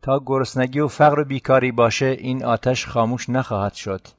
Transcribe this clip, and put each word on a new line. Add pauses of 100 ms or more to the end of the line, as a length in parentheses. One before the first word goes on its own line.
تا
گرسنگی
و
فقر
و
بیکاری
باشه،
این
آتش
خاموش
نخواهد
شد. (180)